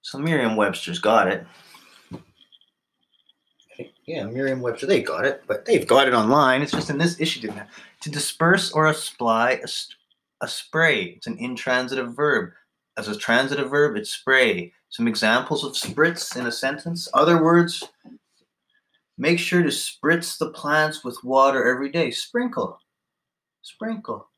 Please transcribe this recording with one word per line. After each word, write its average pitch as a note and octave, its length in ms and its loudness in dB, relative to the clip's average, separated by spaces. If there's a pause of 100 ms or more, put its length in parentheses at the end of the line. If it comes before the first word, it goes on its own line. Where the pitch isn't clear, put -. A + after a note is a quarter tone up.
So - 160 -12
Merriam-Webster's A2 800 0
got G#2+ 300 4
it. F#2 180 -4 (2500)
Yeah, D#3+ 180 -8
Merriam-Webster, B2+ 640 -4
they E3 160 4
got D#2+ 220 -4
it, C#3 220 -2
but - 180 -4
they've F3 220 2
got C3 220 6
it B2 60 2
online. B2+ 480 6
It's C#3 100 -4
just D#3 180 -2
in C#3+ 80 -4
this E3+ 220 0
issue D#3 200 -2
didn't G#2 180 -8
have. G2+ 100 -16 (320)
To D#3 100 -10
disperse E3 640 0
or D#3 160 4
apply A#2+ 640 0
a, A#2 100 -4
s-, - 240 -10 (540)
a A#2+ 80 -6
spray. C3 680 0
It's - 120 -12
an A2+ 100 -8
intransitive B2+ 760 -4
verb. C3 340 0 (460)
As G#2 100 -8
a G#2 100 -6
transitive C3+ 540 0
verb, C#3+ 260 2
it's G#2+ 140 -8
spray. A2+ 640 2 (180)
Some A#2 160 -2
examples A#2+ 580 0
of C3+ 100 -10
spritz - 600 -2
in B2 100 -6
a A#2 60 -4
sentence. D3 640 -6
Other E3 260 6
words, E3+ 440 4 (1300)
make E3+ 220 2
sure F3 240 2
to D#3+ 60 2
spritz - 680 -2
the D#3+ 140 -4
plants D3+ 540 -2
with A#2+ 180 -10
water C3 500 4
every C#3 180 -4
day. D#3 200 0
Sprinkle. - 680 -6 (840)
Sprinkle. - 760 -12